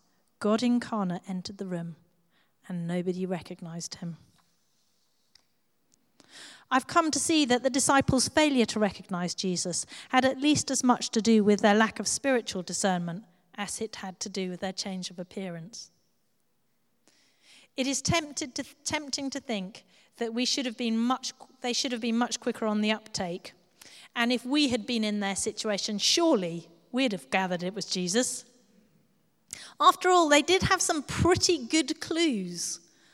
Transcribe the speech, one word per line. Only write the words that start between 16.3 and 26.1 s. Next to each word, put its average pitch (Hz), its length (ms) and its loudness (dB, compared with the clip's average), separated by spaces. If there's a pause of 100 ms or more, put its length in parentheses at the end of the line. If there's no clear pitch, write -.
It 262 80 0
is 269 160 -2
tempted 302 540 -2
to, 277 80 -6 (200)
tempting 285 460 -4
to 269 100 -6
think 202 460 -8 (320)
that 226 160 -4
we 247 100 0
should 262 220 -2
have 233 100 -8
been 226 220 -2
much, 247 340 -2 (300)
they 247 100 -2
should 247 200 -2
have 226 100 -4
been 233 160 0
much - 220 -2
quicker 226 260 -4
on 208 160 0
the 214 100 2
uptake. - 640 -8 (600)
And 240 160 2
if 247 140 -2
we 285 220 4
had 226 180 -2
been 233 160 0
in 208 160 -2
their 196 160 -2
situation, 208 640 -4
surely 190 720 2 (240)